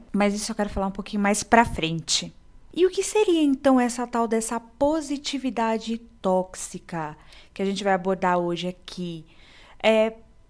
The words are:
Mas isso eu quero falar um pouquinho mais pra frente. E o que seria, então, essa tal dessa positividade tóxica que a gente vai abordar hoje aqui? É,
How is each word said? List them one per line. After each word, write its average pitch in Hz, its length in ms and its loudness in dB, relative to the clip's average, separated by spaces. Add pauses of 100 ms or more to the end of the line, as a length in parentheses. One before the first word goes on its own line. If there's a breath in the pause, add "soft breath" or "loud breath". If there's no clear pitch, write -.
(120)
Mas 202 200 4
isso 208 180 -6
eu 214 60 -8
quero 202 140 -2
falar 196 160 -2
um 190 60 -4
pouquinho 208 300 -6
mais 208 200 2
pra 233 220 6
frente. 165 680 -4 (400)
E 349 140 4
o 359 40 2
que 381 120 -2
seria, 381 400 2
então, 269 380 4
essa 240 260 -2
tal 233 220 -2
dessa 226 320 -2
positividade 247 1400 -4 (240)
tóxica 180 920 -4 (360 loud breath)
que - 80 -8
a 196 40 -2
gente 196 180 -2
vai 196 100 2
abordar 185 460 0
hoje 175 300 -2
aqui? 170 580 -10 (560 soft breath)
É, 220 320 4 (360)